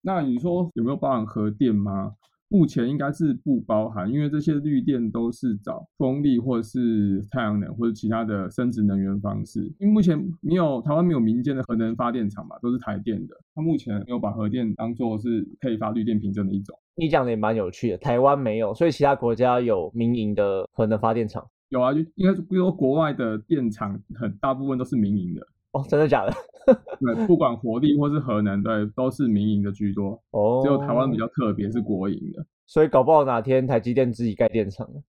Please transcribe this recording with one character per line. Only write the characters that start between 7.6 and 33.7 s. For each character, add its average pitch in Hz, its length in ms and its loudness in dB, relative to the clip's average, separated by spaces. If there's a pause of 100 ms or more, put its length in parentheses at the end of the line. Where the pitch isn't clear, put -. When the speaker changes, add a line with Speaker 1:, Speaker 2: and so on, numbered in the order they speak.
Speaker 1:
或 117 120 0
者 117 40 2
其 107 160 -6
他 113 160 0
的 101 280 -4
生 123 200 -2
质 113 120 0
能 98 160 2
源 98 200 -2
方 104 240 -4
式。 - 180 -8 (180)
因 202 80 2
为 - 0 -
目 214 120 6
前 170 160 4 (260)
没 156 120 0
有， 156 300 2
台 147 100 0
湾 160 100 4
没 175 80 4
有 147 80 2
民 117 240 2
间 139 120 0
的 131 80 -4
核 120 120 -2
能 113 200 0
发 120 160 -2
电 117 180 -2
厂 85 180 -12
嘛， - 140 -16
都 120 100 -2
是 127 60 -2
台 104 220 -6
电 104 260 -4
的。 - 100 -18 (200)
它 156 80 -6
目 160 120 2
前 120 200 -6 (100)
没 - 40 -
有 123 100 -4
把 101 120 -2
核 107 160 -4
电 113 280 -2
当 117 180 -6
作 113 240 -2
是 110 280 -2 (140)
可 127 120 -2
以 113 40 0
发 110 140 -4
绿 113 140 -2
电 107 160 0
凭 101 120 -2
证 101 140 -2
的 95 80 -2
一 98 80 -2
种。 - 160 -16 (200)
Speaker 2:
你 160 120 0
讲 143 160 2
的 120 60 0
也 113 40 0
蛮 107 180 0
有 101 160 -2
趣 113 200 -4
的， 90 80 -2
台 120 220 0
湾 139 200 6
没 113 200 -2
有， 107 160 -2
所 170 120 2
以 160 40 4
其 147 120 0
他 139 120 4
国 120 180 0
家 123 260 4
有 104 340 0
民 117 200 0
营 107 220 0
的 98 360 0
核 113 140 2
能 107 140 2
发 113 160 2
电 113 120 0
厂。 - 180 -10 (240)
Speaker 1:
有 127 120 0
啊， 127 100 2
就 147 80 2 (140)
应 185 180 2
该 - 20 2 (240)
说 185 140 2
国 139 220 0
外 151 180 2
的 113 280 -4
电 131 320 -2
厂 104 280 -6 (140)
很 110 240 -6
大 135 160 -2
部 135 140 -6
分 135 100 -2
都 127 80 -4
是 139 100 -6
民 104 220 2
营 90 160 -4
的。 76 80 -8 (300)
Speaker 2:
哦， 135 180 -2
真 147 100 4
的 151 80 4
假 123 180 2
的？ 107 80 -2 (320)
Speaker 1:
<laughs> 262 80 8 (260)
对， 233 280 0
不 180 80 6
管 123 200 0
火 113 240 -4
力 147 180 4
或 147 120 2
是 147 80 0
核 120 240 -2
能， 101 220 0
对， 107 320 -2
都 131 160 0
是 131 160 -2
民 104 220 2
营 104 120 2
的 101 120 -2
居 101 200 -4
多。 98 260 -4 (120)
Speaker 2:
哦。 113 320 2
Speaker 1:
只 139 60 2
有 143 80 4
台 139 160 -2
湾 127 180 2
比 110 60 0
较 113 100 -4
特 113 260 -2
别， 101 160 -2
是 117 120 -2
国 98 280 -2
营 - 220 -6
的。 - 120 -12 (220)
Speaker 2:
所 - 180 2
以 156 40 4
搞 135 160 4
不 131 80 4
好 151 140 6
哪 123 160 0
天 131 260 2
台 127 100 2